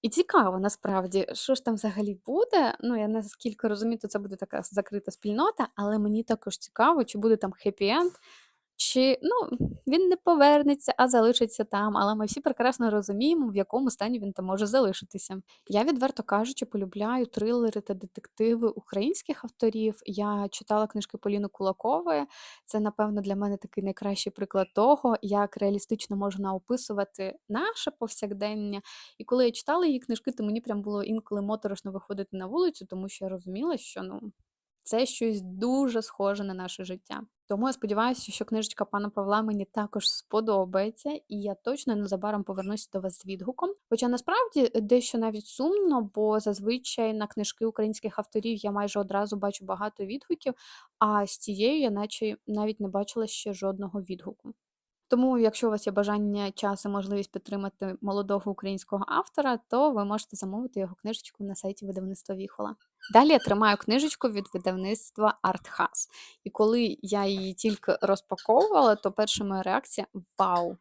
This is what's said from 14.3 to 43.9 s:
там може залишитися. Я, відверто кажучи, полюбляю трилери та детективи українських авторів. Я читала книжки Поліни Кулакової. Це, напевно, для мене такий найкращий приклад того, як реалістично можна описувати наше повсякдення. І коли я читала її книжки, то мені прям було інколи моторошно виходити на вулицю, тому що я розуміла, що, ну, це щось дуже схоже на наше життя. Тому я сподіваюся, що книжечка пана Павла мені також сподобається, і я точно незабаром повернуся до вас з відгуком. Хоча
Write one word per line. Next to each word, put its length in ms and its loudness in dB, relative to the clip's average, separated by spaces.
там 120 -6
може 220 0
залишитися. 760 0
Я, 160 4
відверто 380 0
кажучи, 440 0
полюбляю 600 -4
трилери 540 0
та 140 -6
детективи 720 0
українських 760 -4
авторів. 600 0
Я 440 -2
читала 360 0
книжки 320 -8
Поліни 300 -2
Кулакової. 760 0
Це, 160 -2
напевно, 400 0
для 160 -2
мене 200 -2
такий 280 -8
найкращий 480 -4
приклад 420 -2
того, 480 4
як 340 0
реалістично 600 -2
можна 380 -2
описувати 840 -4
наше 420 -4
повсякдення. 920 -6
І 60 -14
коли 200 4
я 60 4
читала 360 0
її 120 2
книжки, 340 -4
то 120 -6
мені 160 -2
прям 220 -6
було 200 -4
інколи 400 -4
моторошно 500 -4
виходити 440 -8
на 100 -8
вулицю, 400 -2
тому 220 -8
що 160 -12
я 40 -6
розуміла, 480 -4
що, 260 -10
ну, 300 -12
це 240 0
щось 360 -2
дуже 600 0
схоже 420 -2
на 100 -6
наше 300 -10
життя. 360 -10
Тому 180 0
я 60 0
сподіваюся, 600 -2
що 120 -6
книжечка 400 -4
пана 260 -4
Павла 320 0
мені 220 -2
також 460 -4
сподобається, 1000 0
і 300 -8
я 140 -4
точно 420 -2
незабаром 480 -2
повернуся 480 -6
до 80 -4
вас 200 -4
з 60 -16
відгуком. 480 -6
Хоча 200 2